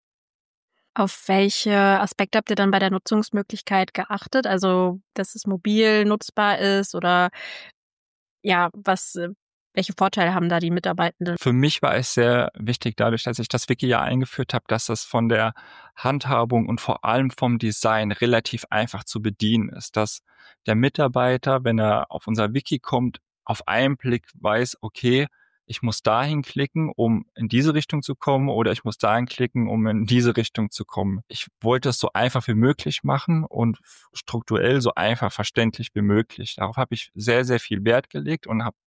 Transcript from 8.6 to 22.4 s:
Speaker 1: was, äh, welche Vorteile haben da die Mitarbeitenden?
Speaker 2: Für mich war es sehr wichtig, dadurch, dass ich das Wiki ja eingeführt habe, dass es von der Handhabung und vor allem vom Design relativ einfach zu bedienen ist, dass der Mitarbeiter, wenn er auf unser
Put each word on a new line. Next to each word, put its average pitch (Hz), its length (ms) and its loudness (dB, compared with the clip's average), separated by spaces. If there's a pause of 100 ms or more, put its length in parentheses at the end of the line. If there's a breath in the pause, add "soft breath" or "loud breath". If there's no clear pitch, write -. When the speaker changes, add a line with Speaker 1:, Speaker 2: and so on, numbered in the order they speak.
Speaker 1:
was, 196 420 -2
äh, 175 140 -6 (420)
welche 190 240 -4
Vorteile 190 380 2
haben 175 140 0
da 170 100 2
die 170 140 -2
Mitarbeitenden? 175 640 -2
Speaker 2:
Für 127 140 0
mich 135 280 2
war - 140 0
es 123 180 -2
sehr 120 460 2
wichtig, 113 380 -4
dadurch, 113 260 0
dass 117 160 -6
ich 117 80 -4
das - 220 -4
Wiki 127 180 0
ja 117 160 2
eingeführt 127 500 -2
habe, 123 140 -2
dass - 220 -2
es 113 160 -4
von 117 240 0
der 110 260 2 (400 loud breath)
Handhabung 123 720 0
und 117 140 -2
vor - 240 -4
allem 127 260 2
vom 120 300 -2
Design 110 500 0
relativ 120 600 0
einfach 110 340 -2
zu - 180 -6
bedienen 107 460 0
ist, - 280 -10
dass 107 260 -2 (440 soft breath)
der 110 80 2
Mitarbeiter, 127 880 2
wenn 117 160 2
er 107 320 0
auf - 160 -10
unser 107 260 0